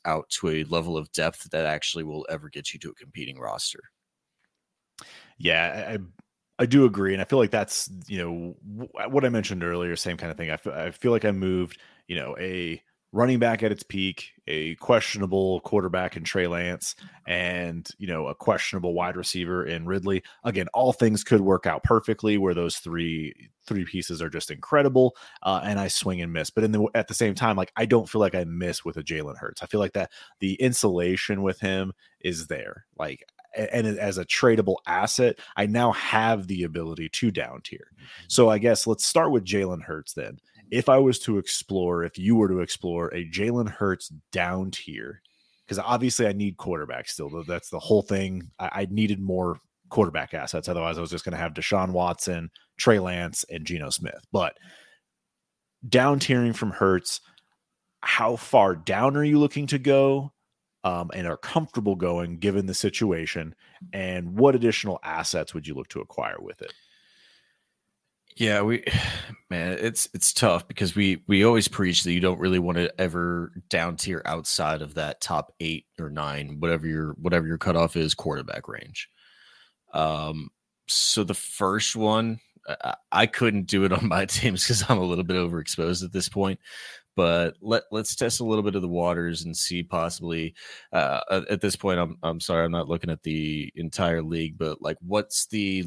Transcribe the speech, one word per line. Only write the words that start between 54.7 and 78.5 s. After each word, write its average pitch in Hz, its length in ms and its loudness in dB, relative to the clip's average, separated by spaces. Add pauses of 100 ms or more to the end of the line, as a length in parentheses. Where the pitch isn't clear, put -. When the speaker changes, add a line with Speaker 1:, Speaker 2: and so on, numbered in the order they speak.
Speaker 2:
down 135 320 6
tiering 120 360 2
from 110 140 -4
Hurts, 92 520 2 (800)
how 117 340 2
far 98 400 6
down 107 420 2
are 147 60 2
you 147 160 6
looking 143 280 2
to 143 120 0
go, 139 540 4 (500)
um, 87 320 -2
and 90 120 -4
are 82 100 -4
comfortable 110 580 -2
going 87 420 -2
given 95 300 0
the 92 80 -4
situation? 82 800 -2 (360)
And 92 460 -6
what 131 180 8
additional 110 480 2
assets 82 520 -4
would 76 120 -10
you 76 60 -10
look 65 160 -12
to - 120 -10
acquire 50 380 -8
with 50 220 -14
it? 50 120 -12 (1600)
Speaker 1:
Yeah, 107 240 4
we, 110 220 0 (340)
<sighs> - 320 -16
man, 87 300 -4
it's, - 340 -2
it's - 200 2
tough 87 340 4
because - 280 -2
we, 98 320 2
we 101 160 6
always 113 240 6
preach 90 360 0
that 87 100 0
you 90 80 2
don't 90 180 2
really 92 200 2
wanna 87 380 0
ever 87 540 -2 (180)
down 85 280 0
tier 90 280 -4
outside 78 560 -2
of 73 140 -12
that 76 260 -6
top - 380 -4
eight 80 260 -6 (140)
or 80 100 -8
nine, 73 500 -8
whatever 82 280 0
your, 78 260 -2
whatever 82 340 0
your 82 100 -4
cutoff 85 380 2
is, 80 180 2
quarterback - 540 -8